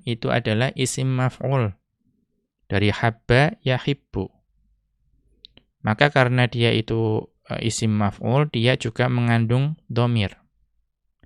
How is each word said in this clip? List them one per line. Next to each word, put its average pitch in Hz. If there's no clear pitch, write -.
itu 120
adalah 117
isim 131
maf'ul 127
dari 101
habba 127
yahibbu. 127
Maka 139
karena 123
dia 117
itu, 110
eh, -
isim 110
maf'ul, 110
dia 123
juga 123
mengandung 120
dhamir. 117